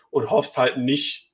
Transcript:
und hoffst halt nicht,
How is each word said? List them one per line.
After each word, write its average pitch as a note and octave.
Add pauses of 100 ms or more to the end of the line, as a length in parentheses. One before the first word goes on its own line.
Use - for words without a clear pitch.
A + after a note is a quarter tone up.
(100)
und B2
hoffst -
halt B2+
nicht, C3+